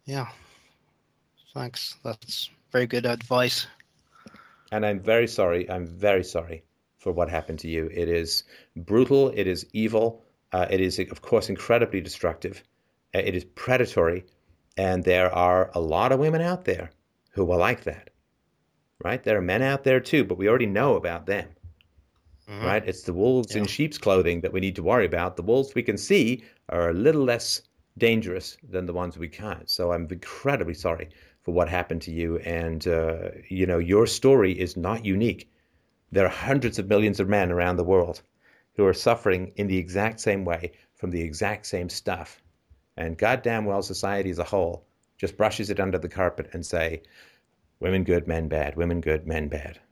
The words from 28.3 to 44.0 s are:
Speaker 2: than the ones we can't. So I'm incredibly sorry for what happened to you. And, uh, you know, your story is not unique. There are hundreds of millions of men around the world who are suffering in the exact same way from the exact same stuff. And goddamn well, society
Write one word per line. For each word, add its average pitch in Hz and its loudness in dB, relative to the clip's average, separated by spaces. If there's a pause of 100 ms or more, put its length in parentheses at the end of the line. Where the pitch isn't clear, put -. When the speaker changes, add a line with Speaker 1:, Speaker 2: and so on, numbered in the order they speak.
Speaker 2:
than 92 -6
the 87 -6
ones 87 -6
we 82 -8
can't. 95 -12
So 87 -2
I'm 85 -4
incredibly 90 -4
sorry 82 -4 (340)
for 87 -6
what 85 4
happened 85 -4
to - -12
you. 82 -2
And, 82 -4
uh, 82 0 (180)
you 92 0
know, 87 2
your 95 6
story 113 4
is 92 -4
not 101 -4
unique. 101 0 (600)
There 98 4
are 90 4
hundreds 127 -2
of 98 -4
millions 104 4
of 92 2
men 98 2
around 87 2
the 87 0
world 87 2 (520)
who 101 4
are 98 6
suffering 95 0
in 104 -2
the 95 0
exact 98 -2
same 98 0
way 85 -4 (220)
from 95 -8
the 85 -4
exact 82 -6
same 87 -6
stuff. - -8 (540)
And 82 -6
goddamn 117 0
well, 98 -2
society 98 -4